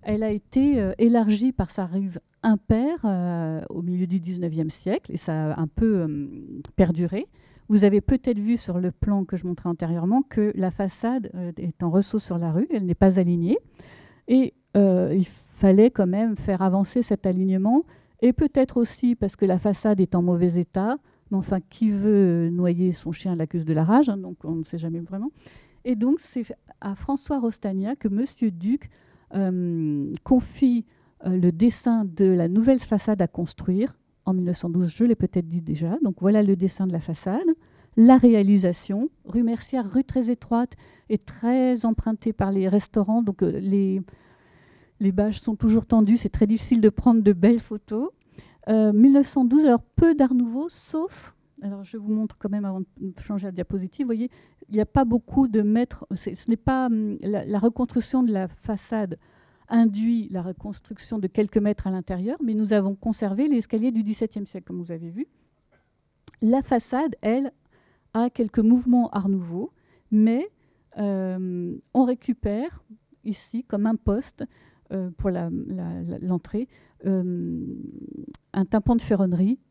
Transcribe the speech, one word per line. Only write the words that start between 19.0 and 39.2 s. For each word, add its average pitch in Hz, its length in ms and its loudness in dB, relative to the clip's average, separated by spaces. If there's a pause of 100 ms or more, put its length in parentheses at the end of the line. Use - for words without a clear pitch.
parce 202 220 -4
que - 80 0
la 185 140 2
façade 202 420 0
est 185 140 0
en 180 80 2
mauvais 175 360 2
état, 196 380 -2 (340)
mais 202 60 -2
enfin, 190 240 -2
qui - 300 -4
veut 196 580 2
noyer 175 440 0
son 165 200 -8
chien 180 240 -6
l'accuse 160 300 -4
de 160 80 0
la 156 100 2
rage, 247 240 4
hein, 202 80 -2
donc 180 280 -12
on 160 120 -6
ne 160 80 -6
sait 175 140 -10
jamais 165 220 -6
vraiment. 196 300 -8 (540)
Et 247 100 -2
donc, 247 260 0
c'est - 240 -8 (360)
à 196 140 -8
François 277 440 -6
Rostagna 214 560 -4
que 240 140 -6
Monsieur 220 420 -2
Duc, 190 380 -4 (460)
euh, 170 760 -2 (120)
confie, 247 640 0 (380)
euh, 185 120 0
le 175 160 4
dessin 226 520 0
de 185 200 0
la 180 240 4
nouvelle 226 320 2
façade 208 420 -2
à 170 60 0
construire 185 680 -4 (280)
en 190 80 -2
mille 185 120 0
neuf 175 140 -4
cent 175 120 -6
douze, 175 180 0
je 214 160 -2
l'ai 233 100 4
peut-être 180 340 -2
dit 170 120 -4
déjà. 160 420 -4
Donc 196 180 -2
voilà 208 220 4
le 196 140 2
dessin 185 300 -2
de 185 60 -4
la 165 80 -4
façade, 190 460 -6 (500)
la 240 200 10
réalisation. 202 920 4 (160)